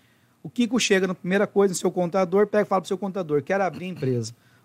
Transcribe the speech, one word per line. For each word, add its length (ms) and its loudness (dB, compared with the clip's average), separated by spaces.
O 80 -12
Kiko 280 0
chega 280 2
na 80 -2
primeira 320 0
coisa, 260 2
no 60 -4
seu 120 0
contador, 560 2
pega 180 2
e 20 -12
fala 160 0
pro 60 -12
seu 100 -4
contador, 440 -2
"Quero 220 0
abrir 220 -6
empresa." 480 -4